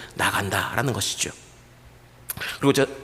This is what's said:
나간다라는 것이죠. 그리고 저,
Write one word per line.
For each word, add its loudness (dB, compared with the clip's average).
나간다라는 0
것이죠. -2
그리고 6
저, 6